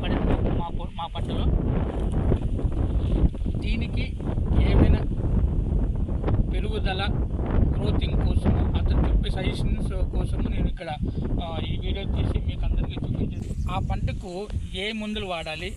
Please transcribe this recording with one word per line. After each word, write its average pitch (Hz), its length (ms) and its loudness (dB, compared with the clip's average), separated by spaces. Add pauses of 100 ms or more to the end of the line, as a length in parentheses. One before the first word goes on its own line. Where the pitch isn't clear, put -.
పడింది - 560 2
మా - 80 -2
పొ-, - 280 -6
మా 170 120 -4
పంటలో. - 380 -2 (2250)
దీనికి - 540 0 (580)
ఏమైనా - 340 6 (1500)
పెరుగుదల, 202 540 0 (720)
గ్రోతింగ్ - 500 2
కోసం - 480 2
అతను - 320 2
చెప్పే - 220 2
సజెషన్స్ - 600 -2
కోసము - 600 -2
నేను - 180 0
ఇక్కడ, 170 220 -4 (540)
ఆ, 165 240 -6
ఈ - 100 -2
వీడియో 190 260 -4
తీసి - 420 -2
మీకు - 200 -2
అందరికీ - 260 0
చూపించాను. - 800 -4
ఆ 185 80 -2 (120)
పంటకు 190 560 -4 (260)
ఏ 190 180 -4
మందులు 214 340 -6
వాడాలి 160 520 -6